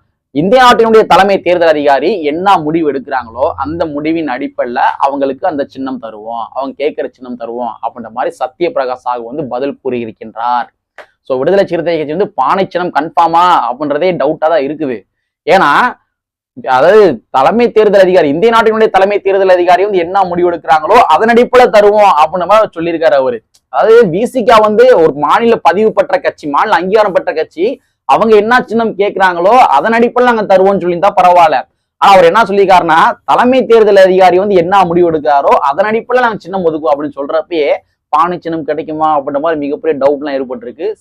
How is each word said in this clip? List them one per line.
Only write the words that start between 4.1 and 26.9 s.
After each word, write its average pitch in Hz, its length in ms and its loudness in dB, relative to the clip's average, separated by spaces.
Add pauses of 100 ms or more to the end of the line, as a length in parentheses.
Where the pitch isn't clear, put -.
அடிப்படையில 131 520 -6 (180)
அவங்களுக்கு 139 500 -4
அந்த 143 200 -4
சின்னம் 131 340 -10
தருவோம், 110 420 -12 (100)
அவங்க 131 240 -10
கேட்கிற 139 340 -6
சின்னம் 123 280 -16
தருவோம் 120 320 -10 (100)
அப்படின்ற 113 280 -12
மாதிரி 131 260 -8
சத்யபிரகாஷ் 135 680 -6
சாஹூ 123 180 -6
வந்து 139 240 -10
பதில் 123 360 -8
கூறியிருக்கின்றார். 117 840 -6 (540)
So, 131 160 -4
விடுதலை 175 280 0
சிறுத்தை 165 320 -4
கட்சி 151 140 -6
வந்து 170 220 -4
பானை 175 360 -2
சின்னம் 175 240 -6
கன்ஃபார்மா 165 520 0 (160)
அப்படின்றதே 147 540 -2
டவுட்டா 147 340 -2
தான் 151 180 0
இருக்குது. 143 300 -8 (500)
ஏன்னா, 160 240 2 (1040)
அதாவது 190 280 6 (320)
தலைமை 180 300 2 (100)
தேர்தல் 202 300 4
அதிகாரி, 180 300 2
இந்திய 214 200 0
நாட்டினுடைய 220 400 2
தலைமை 196 300 0
தேர்தல் 190 300 2
அதிகாரி 175 320 2
வந்து 185 180 -2
என்ன 190 260 -2
முடிவு 175 200 0
எடுக்கிறாங்களோ 165 460 0 (180)
அதன் 220 180 0
அடிப்படையில 240 440 2
தருவோம் 202 440 4
அப்படின்னு 170 300 -2
மாதிரி 214 260 2
சொல்லியிருக்காரு 165 440 0
அவரு. 123 160 -4 (360)
அதாவது 202 240 4 (160)
வி 202 180 -2
சி 254 180 -4
கா 233 60 6 (120)
வந்து 214 180 4 (160)
ஒரு 160 120 2 (120)
மாநில 220 300 2 (120)
பதிவு 202 300 2
பெற்ற 185 280 0
கட்சி, - 200 -6 (100)
மாநில 196 260 0
அங்கீகாரம் 196 360 0